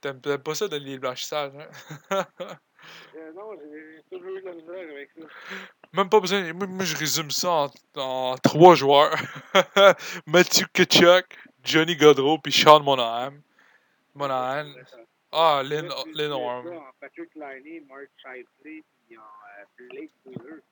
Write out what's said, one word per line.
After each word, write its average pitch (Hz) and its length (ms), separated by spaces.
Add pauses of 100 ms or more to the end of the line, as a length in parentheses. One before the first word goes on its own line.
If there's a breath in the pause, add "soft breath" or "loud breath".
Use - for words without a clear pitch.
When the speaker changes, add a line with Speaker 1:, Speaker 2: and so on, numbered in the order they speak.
Speaker 1:
T'aimes, 135 200
t'aimes 143 220
pas 156 120
ça 208 120
donner 147 180
les 135 140
blanchissages, 135 560
hein ? 156 720 (240)
<laughs> 180 120 (540 loud breath)
Speaker 2:
Euh, 160 180
non, 208 160 (100)
j'ai, 156 360
j'ai 151 80 (160)
toujours 190 160
eu 190 60
de 190 40
la 180 80
misère 170 380
avec 143 260
ça. 160 80 (680 loud breath)
Speaker 1:
Même 190 160
pas 214 120
besoin. 185 340
Moi, 190 140
moi, 185 180
je 156 100
résume 147 360
ça - 180
en, 151 220 (240)
en 131 420
trois 175 380
joueurs. 143 400 (380)
<laughs> 190 720
Matthew 175 440
Tkachuk, 175 640 (280)
Johnny 160 320
Gaudreau, 147 420
puis 147 160
Sean 151 280
Monahan. 127 520 (800)
Monahan. 139 540
Speaker 2:
Ouais, 135 200
c'est - 100
vrai, - 60
ça. - 60 (220)
Speaker 1:
Ah, 156 320
Lin-, 147 240
Speaker 2:
Là, 127 160
tu 156 60
mets 156 60 (120)
Speaker 1:
Lindholm. 123 400
Speaker 2:
ça 175 120
en 135 200
Patrick 165 340
Laine, 147 540
Mark 135 300
Scheifele, 127 280 (640)
puis 117 100
en, 110 40
euh, 104 440 (240)
Blake 143 220 (140)
Wheeler. 131 340 (120)